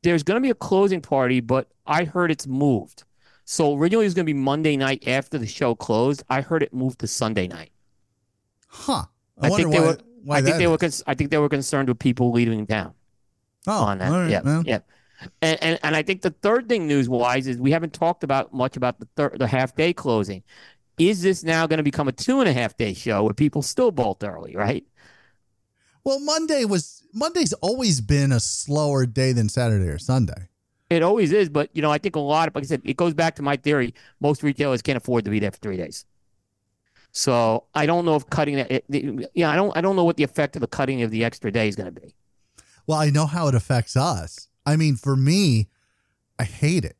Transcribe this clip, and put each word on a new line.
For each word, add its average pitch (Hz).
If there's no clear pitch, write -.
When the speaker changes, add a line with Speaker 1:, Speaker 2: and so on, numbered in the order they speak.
Speaker 1:
There's 170
gonna 202
be 269
a 208
closing 190
party, 131
but 127
I 156
heard 170
it's 151
moved. 131
So 147
originally 190
it -
was 180
gonna 175
be 156
Monday 143
night 135
after 135
the 113
show 120
closed. 123
I 131
heard 156
it -
moved 127
to 110
Sunday 101
night. 82
Speaker 2:
Huh. -
I 147
Speaker 1:
I -
Speaker 2:
wonder 196
Speaker 1:
think 156
they 170
Speaker 2:
why, 160
Speaker 1:
were, 165
Speaker 2:
why 147
Speaker 1:
I 143
think 143
Speaker 2:
that 165
Speaker 1:
they 175
were 160
Speaker 2:
is. -
Speaker 1:
cons-, 165
I 135
think 143
they 160
were 147
concerned 139
with 117
people 123
leaving 113
town 107
Speaker 2:
Oh, 196
Speaker 1:
on 101
that. 92
Speaker 2:
all 180
right, 170
Speaker 1:
Yeah, 98
Speaker 2:
well. 156
Speaker 1:
yeah. 123
And, 160
and, 165
and 156
I 156
think 185
the 185
third 226
thing 196
news-wise 127
is 123
we 131
haven't 165
talked 170
about 135
much 127
about 127
the 110
thir-, 147
the -
half-day 131
closing. 104
Is 185
this 185
now 160
gonna 156
become 143
a 127
two-and-a-half 175
day 104
show 104
where 107
people 147
still 247
bolt 117
early, 85
right? 101
Speaker 2:
Well, 269
Monday 311
was, 196
Monday's 320
always 208
been 139
a 120
slower 143
day 131
than 113
Saturday 107
or 73
Sunday. 120
Speaker 1:
It 165
always 190
is, 196
but, 147
you 156
know, 151
I 147
think 180
a 156
lot 151
of, -
like 147
I 135
said, 135
it 131
goes 170
back 165
to 147
my 143
theory. 139
Most 147
retailers 139
can't 139
afford 117
to 104
be 107
there 101
for -
three 98
days. 78
So 117
I 151
don't 170
know 156
if 135
cutting 143
that, 135
it, 135
it, 139
yeah, 165
I 151
don't, 202
I 165
don't 196
know 175
what 170
the 147
effect 143
of 143
the 117
cutting 131
of 110
the 113
extra 110
day 110
is 95
gonna 90
be. -
Speaker 2:
Well, 156
I 151
know 151
how 160
it 127
affects 120
us. 127
I 151
mean, 151
for 139
me, 135
I -
hate 151
it -